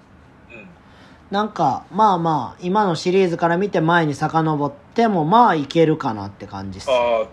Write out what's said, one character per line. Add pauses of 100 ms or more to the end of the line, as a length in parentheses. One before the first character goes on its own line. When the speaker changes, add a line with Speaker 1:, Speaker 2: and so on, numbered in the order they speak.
(520)
Speaker 1:
う
ん。 (640)
Speaker 2:
な
ん
か、
ま
あ
ま
あ、
今
の
シ
リ
ー
ズ
か
ら
見
て
前
に
遡
っ (240)
て
も、
ま
あ
い
け
る
か
な
っ
て
感
じ
っ
す。
Speaker 1:
あ